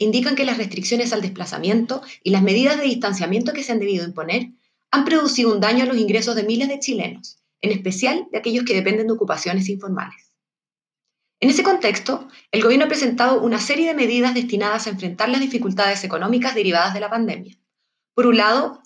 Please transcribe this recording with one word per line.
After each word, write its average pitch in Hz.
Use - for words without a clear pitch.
indican 247
que 269
las 240
restricciones 233
al 208
desplazamiento 190
y 185
las 190
medidas 247
de 294
distanciamiento 208
que 294
se 254
han 233
debido 196
imponer 175
han 277
producido 269
un 208
daño 233
a -
los 254
ingresos 220
de 214
miles 233
de 277
chilenos, 185
en 196
especial 196
de -
aquellos 240
que 240
dependen 196
de 226
ocupaciones 190
informales. 190
En 247
ese 294
contexto, 262
el 220
gobierno 269
ha -
presentado 254
una 226
serie 311
de 330
medidas 247
destinadas 220
a -
enfrentar 190
las 254
dificultades 202
económicas 226
derivadas 190
de 202
la 208
pandemia. 226
Por 247
un 240
lado, 220